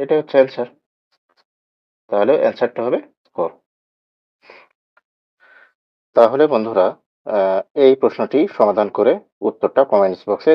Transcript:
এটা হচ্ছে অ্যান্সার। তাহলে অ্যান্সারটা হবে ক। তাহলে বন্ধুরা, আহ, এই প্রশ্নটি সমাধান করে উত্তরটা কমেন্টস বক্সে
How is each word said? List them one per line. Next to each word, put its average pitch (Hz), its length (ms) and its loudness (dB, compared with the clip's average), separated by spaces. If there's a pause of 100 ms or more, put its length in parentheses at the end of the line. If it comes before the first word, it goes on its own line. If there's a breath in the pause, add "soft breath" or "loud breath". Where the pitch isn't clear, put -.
এটা 139 180 -4
হচ্ছে 143 180 -4
অ্যান্সার। 127 320 0 (1400)
তাহলে 104 280 2
অ্যান্সারটা - 440 -2
হবে 127 160 -2 (380)
ক। - 20 -8 (2750 soft breath)
তাহলে 117 320 4
বন্ধুরা, 110 380 0 (420)
আহ, 95 340 -2 (140)
এই 135 200 4
প্রশ্নটি 123 440 -2 (180)
সমাধান 104 320 0
করে 113 240 0 (280)
উত্তরটা 107 420 -2
কমেন্টস 98 460 -2
বক্সে 104 260 0